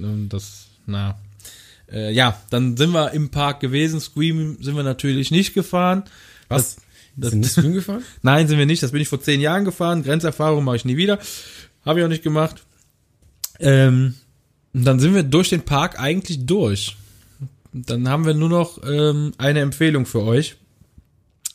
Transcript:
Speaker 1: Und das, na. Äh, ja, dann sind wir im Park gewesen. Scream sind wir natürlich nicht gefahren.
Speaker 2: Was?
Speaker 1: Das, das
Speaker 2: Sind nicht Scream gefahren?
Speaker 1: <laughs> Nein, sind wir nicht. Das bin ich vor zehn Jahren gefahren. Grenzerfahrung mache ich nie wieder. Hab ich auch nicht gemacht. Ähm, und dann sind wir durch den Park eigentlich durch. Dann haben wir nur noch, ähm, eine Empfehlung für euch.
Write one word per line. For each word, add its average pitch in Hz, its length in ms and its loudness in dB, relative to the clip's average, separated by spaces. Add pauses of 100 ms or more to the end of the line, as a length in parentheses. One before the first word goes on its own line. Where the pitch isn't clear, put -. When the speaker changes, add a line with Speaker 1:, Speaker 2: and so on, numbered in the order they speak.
Speaker 1:
Und 104 280 -6
das, - 380 -10 (180)
na. 101 340 -6 (720)
Äh, 107 220 -6
ja, 123 280 2 (100)
dann 123 260 0
sind 160 140 2
wir 156 200 0
im 151 200 -2
Park 143 280 -4
gewesen. 151 400 -2
Scream 156 640 -4
sind 143 160 -6
wir 143 60 -4
natürlich 135 460 -2
nicht 185 240 2
gefahren. 180 500 0 (440)
Speaker 2:
Was? - 300 -2
Speaker 1:
Das, - 60 -20 (340)
das 127 140 -4
Speaker 2:
Sind 110 100 2
nicht 120 100 0
Scream 160 220 2
gefahren? 202 380 -6
Speaker 1:
<laughs> - 100 -20
Nein, 147 260 4
sind 151 100 2
wir 143 80 4
nicht. 160 160 0
Das 127 120 -2
bin 147 80 -2
ich 147 80 -4
vor 139 120 -4
zehn 143 200 0
Jahren 175 240 0
gefahren. 170 380 -2
Grenzerfahrung 151 600 0
mache 123 140 0
ich 113 80 -4
nie 127 100 0
wieder. 196 240 0 (640)
Hab 156 140 0
ich 170 80 2
auch - 40 2
nicht 160 140 -2
gemacht. 156 400 -2 (960)
Ähm, 131 560 6 (580)
und 123 120 0
dann 131 140 6
sind 160 140 4
wir 196 100 4
durch 151 260 2
den 175 120 0
Park 147 380 -2
eigentlich 147 460 -4
durch. 127 500 0 (800)
Dann 123 360 -4
haben 156 160 0
wir 156 80 2
nur 156 160 2
noch, 170 340 0
ähm, 147 540 0
eine 143 220 2
Empfehlung 139 480 2
für 104 160 -2
euch. 120 320 0 (1000)